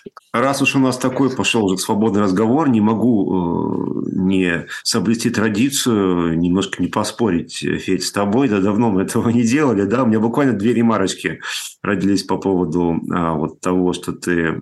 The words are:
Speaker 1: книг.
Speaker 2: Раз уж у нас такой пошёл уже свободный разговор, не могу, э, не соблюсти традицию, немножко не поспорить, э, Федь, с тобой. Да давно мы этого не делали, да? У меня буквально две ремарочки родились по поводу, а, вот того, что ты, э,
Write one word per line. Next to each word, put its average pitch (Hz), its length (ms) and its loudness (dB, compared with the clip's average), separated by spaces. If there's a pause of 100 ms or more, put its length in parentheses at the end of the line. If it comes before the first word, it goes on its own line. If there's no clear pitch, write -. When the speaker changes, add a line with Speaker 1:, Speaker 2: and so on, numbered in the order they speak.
Speaker 1:
книг. - 180 -20 (100)
Speaker 2:
Раз 135 300 0
уж 135 140 -2
у 139 40 2
нас 127 180 2
такой 131 380 0
пошёл 101 300 0
уже 92 140 0
свободный 104 420 0
разговор, 110 480 2
не 110 120 4
могу, 95 1200 0
э, - 80 -6
не 92 540 0 (160)
соблюсти 113 480 0
традицию, 104 960 0
немножко 87 540 0
не 87 60 0
поспорить, 101 760 -2
э, 78 140 -2
Федь, - 260 -4
с - 80 -6
тобой. 107 380 0
Да 104 100 2
давно 104 320 2
мы 95 100 0
этого 117 280 -2
не 117 140 2
делали, 117 420 2
да? 117 180 0
У - 20 0
меня 110 140 2
буквально 117 340 2
две 104 200 0
ремарочки 101 640 0 (420)
родились 95 420 0
по - 140 -2
поводу, 87 640 0 (120)
а, 85 220 0
вот 78 280 -4
того, 90 320 0
что - 180 -8
ты, 82 200 -6
э, 82 300 0